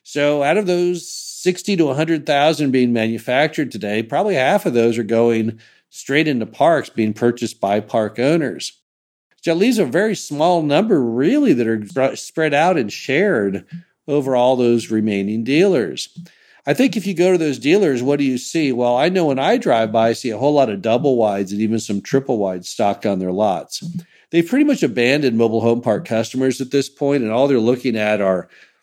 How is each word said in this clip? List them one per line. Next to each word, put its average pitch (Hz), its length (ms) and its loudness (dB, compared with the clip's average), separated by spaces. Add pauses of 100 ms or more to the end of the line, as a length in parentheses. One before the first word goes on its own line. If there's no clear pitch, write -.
So 147 400 0
out 160 120 2
of 208 100 0
those 175 440 -2
sixty - 680 -4
to 165 100 4
a 131 60 -2
hundred 160 320 -2
thousand 147 440 2
being 127 220 2
manufactured 123 800 -2
today, 107 320 -4
probably 165 320 -2
half 156 300 2
of 135 80 -2
those 117 240 2
are 117 40 -2
going 113 560 0 (320)
straight 156 380 -2
into 120 180 -2
parks 143 440 0
being 107 220 -2
purchased 120 480 -2
by 101 200 0
park 107 400 -4
owners. 139 540 -2 (640)
So 170 120 0
it 165 60 0
leaves 220 200 2
a 180 80 4
very 190 300 0
small 160 460 0
number, 156 380 2
really, 156 520 2
that 117 160 0
are 113 80 0
gr-, 110 400 -2
spread 156 360 -4
out 165 240 2
and 107 160 -4
shared 131 720 -2 (440)
over 135 260 0
all 123 220 2
those 120 340 2
remaining 107 540 -2
dealers. 135 640 0 (580)
I - 80 2
think 240 220 2
if 190 100 -4
you 196 80 -2
go 180 160 2
to 185 80 4
those 143 220 -2
dealers, 143 420 2
what 143 160 0
do 143 60 0
you 131 120 0
see? 143 360 -2
Well, 120 240 0
I 151 120 2
know 185 180 0
when 135 120 0
I 185 180 2
drive 113 360 0
by, 113 160 2
I 117 60 2
see 117 160 -6
a 104 80 -6
whole 147 160 2
lot 135 140 4
of 98 140 -6
double 123 320 2
wides 101 380 0
and 104 80 -4
even 110 180 0
some 101 240 -6
triple 135 360 -2
wides 92 300 -4
stocked 101 380 -2
on 98 140 -2
their 90 100 -4
lots. 92 520 -2 (480)
They've 170 160 2
pretty 285 180 2
much 277 180 0
abandoned 123 560 0
mobile 113 220 2
home 117 220 0
park 104 220 -2
customers 127 560 -2
at 127 120 -8
this 139 160 0
point, 143 340 -2
and 107 80 -2
all 127 160 2
they're 135 140 2
looking 123 360 0
at 107 240 0
are 95 280 0 (340)